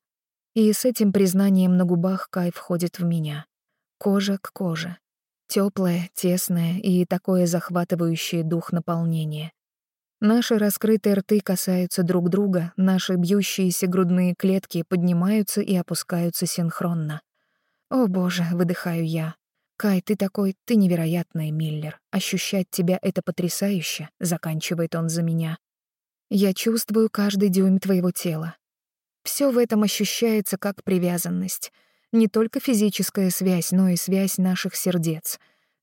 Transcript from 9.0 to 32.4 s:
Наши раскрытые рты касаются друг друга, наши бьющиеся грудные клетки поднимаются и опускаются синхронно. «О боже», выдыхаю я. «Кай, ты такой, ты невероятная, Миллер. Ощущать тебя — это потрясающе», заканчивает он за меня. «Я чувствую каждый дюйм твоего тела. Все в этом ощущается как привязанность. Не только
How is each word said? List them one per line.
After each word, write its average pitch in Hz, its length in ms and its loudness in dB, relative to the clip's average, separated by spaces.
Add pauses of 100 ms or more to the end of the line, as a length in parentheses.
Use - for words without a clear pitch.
Наши 226 360 2
раскрытые 208 560 2
рты 208 240 2
касаются 185 640 0
друг 175 260 2
друга, 180 480 0
наши 190 380 2
бьющиеся 185 720 0
грудные 180 480 2
клетки 190 520 0
поднимаются 185 720 0
и 196 140 0
опускаются 170 720 -2
синхронно. 165 760 -4 (680)
«О 254 160 2
боже», 180 460 0
выдыхаю 175 520 -2
я. 160 300 -4 (440)
«Кай, 196 220 2
ты 208 160 -2
такой, 196 400 -2 (100)
ты 240 100 0
невероятная, 170 720 0
Миллер. 151 500 -6 (120)
Ощущать 190 580 -2
тебя — 180 320 0
это 185 220 -2
потрясающе», 175 840 -4 (100)
заканчивает 165 760 -4
он 165 160 -2
за 165 140 -2
меня. 165 340 -2 (720)
«Я 196 240 2
чувствую 220 560 0
каждый 202 400 0
дюйм 190 300 4
твоего 180 320 0
тела. 160 460 -6 (640)
Все - 260 0
в 240 80 0
этом 226 240 4
ощущается 208 800 0
как - 240 -6
привязанность. 180 880 -2 (400)
Не 226 160 4
только 226 320 0